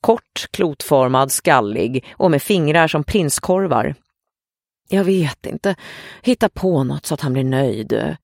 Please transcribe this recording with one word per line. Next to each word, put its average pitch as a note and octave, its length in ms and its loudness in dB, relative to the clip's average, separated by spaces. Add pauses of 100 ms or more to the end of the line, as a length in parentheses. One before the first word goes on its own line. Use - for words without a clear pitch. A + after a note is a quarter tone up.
Kort, - 500 -2
klotformad, C3+ 800 0
skallig A#2 800 0
och - 180 2
med D3+ 120 2
fingrar E3 460 2
som D3+ 160 -2
prinskorvar. D3+ 920 0 (920)
"Jag F#3+ 160 0
vet F3 420 -2
inte. - 300 -4 (460)
Hitta A#3 260 2
på E3+ 360 0
något C#3 220 -6
så F3 80 -4
att - 60 -8
han C3+ 120 -4
blir C3 120 0
nöjd. B2+ 800 -2